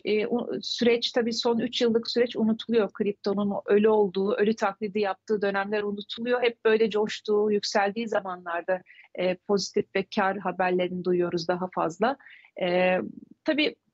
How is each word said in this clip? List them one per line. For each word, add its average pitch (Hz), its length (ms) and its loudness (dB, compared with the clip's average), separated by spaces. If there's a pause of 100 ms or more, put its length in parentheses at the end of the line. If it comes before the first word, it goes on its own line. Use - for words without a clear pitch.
e, 208 220 0
u-, 233 340 -4
süreç, 233 500 0
tabii 233 220 -2
son 233 260 -2
üç 247 220 -4
yıllık 226 300 0
süreç 240 240 0
unutuluyor. 220 580 0
Kriptonun 202 720 -2
ölü 208 240 6
olduğu, 202 440 2
ölü 208 220 2
taklidi 208 440 -2
yaptığı 202 420 -2
dönemler 202 420 0
unutuluyor. 233 600 -4
Hep 233 220 0
böyle 220 240 4
coştuğu, 208 640 0
yükseldiği 208 560 0
zamanlarda, 185 760 -4 (340)
e, 180 200 0
pozitif 202 500 0 (100)
ve 190 100 0 (100)
kar 190 220 2
haberlerini 180 680 -2
duyuyoruz 175 440 0
daha 180 280 -2
fazla. 175 420 0 (440)
E, 185 360 2 (480)
tabii 302 300 0 (180)